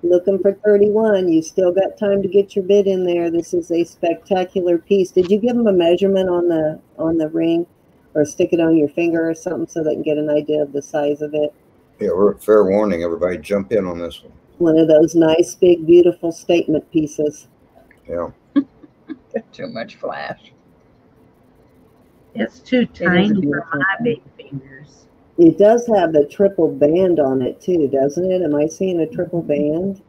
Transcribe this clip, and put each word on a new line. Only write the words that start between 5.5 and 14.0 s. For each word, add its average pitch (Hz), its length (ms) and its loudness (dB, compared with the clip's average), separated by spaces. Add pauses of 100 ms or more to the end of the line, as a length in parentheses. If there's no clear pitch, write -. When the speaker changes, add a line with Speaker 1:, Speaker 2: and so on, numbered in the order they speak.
Speaker 1:
him 240 100 2
a 202 60 4
measurement 185 560 2
on 175 180 0
the, 160 320 -2 (200)
on 165 180 -2
the 156 140 -2
ring, 165 360 -2 (480)
or 151 120 2
stick 170 260 -2
it 170 80 0
on 165 160 2
your 147 140 2
finger 165 380 -2
or 165 60 -4
something 165 320 -8
so 165 160 -8
they 151 120 -2
can - 80 -8
get 151 160 -2
an 151 120 -4
idea 151 320 0
of 143 100 -6
the 139 100 -6
size 147 400 -4
of 147 120 -8
it? 151 180 -2 (480)
Speaker 2:
Yeah, 101 100 -2
we're, 101 260 0
fair 104 280 4
warning, 95 380 0
everybody. 85 360 -4
Jump 98 340 -6
in 101 140 -2
on 87 120 -10
this 85 240 -12